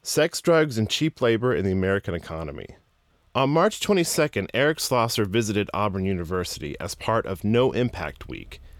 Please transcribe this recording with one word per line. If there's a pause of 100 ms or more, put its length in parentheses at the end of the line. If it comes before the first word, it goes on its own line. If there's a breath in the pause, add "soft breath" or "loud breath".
Sex,
Drugs,
and
Cheap
Labor
in
the
American
Economy. (640)
On
March
twenty-second,
Eric
Schlosser
visited
Auburn
University
as
part
of
No
Impact
Week, (180 soft breath)